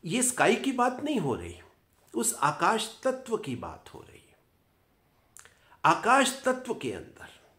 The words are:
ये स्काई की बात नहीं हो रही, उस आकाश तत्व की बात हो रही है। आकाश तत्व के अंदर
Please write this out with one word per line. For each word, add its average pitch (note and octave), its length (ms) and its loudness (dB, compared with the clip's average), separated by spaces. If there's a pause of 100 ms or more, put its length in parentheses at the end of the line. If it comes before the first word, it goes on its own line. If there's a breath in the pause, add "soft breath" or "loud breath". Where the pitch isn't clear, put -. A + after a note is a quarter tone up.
ये G3+ 180 0
स्काई G#3+ 340 4
की B3 160 -4
बात B3 320 0
नहीं D4 160 -2
हो C#3 140 -2
रही, F2 200 -10 (600)
उस A3 280 -2
आकाश F3 640 0
तत्व B3+ 320 -2
की B2+ 200 -6
बात E2 380 -14
हो - 60 -16
रही - 280 -20
है। - 80 -20 (1500 loud breath)
आकाश B3 600 4
तत्व B3+ 300 -2
के A#2 180 -6
अंदर - 340 -14 (320)